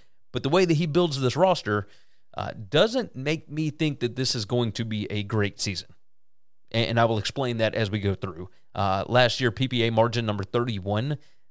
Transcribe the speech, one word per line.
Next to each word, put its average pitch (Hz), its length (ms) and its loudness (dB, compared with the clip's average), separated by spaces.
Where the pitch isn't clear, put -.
But 120 120 -4
the 135 60 0
way 180 140 6
that 170 120 4
he 165 100 2
builds 156 340 2
this 127 160 2
roster, 143 520 2
uh, - 140 -6
doesn't 220 440 2
make 147 360 -4
me 151 200 -2
think 147 300 -2
that 120 160 -2
this 131 200 -2
is 110 100 -4
going 120 280 0
to 117 120 -4
be 107 260 -4
a 104 100 -2
great 101 380 0
season. 90 300 -6
And, 113 200 0
and 117 80 2
I 117 60 6
will 113 120 2
explain 120 400 -4
that 110 180 2
as 107 160 0
we 107 80 -2
go 98 160 0
through. 90 340 -10
Uh, 98 340 0
last 120 340 4
year, 120 100 2
P 131 160 -2
P 123 160 0
A 113 80 2
margin 113 340 2
number 104 200 -2
thirty-one. 117 720 -2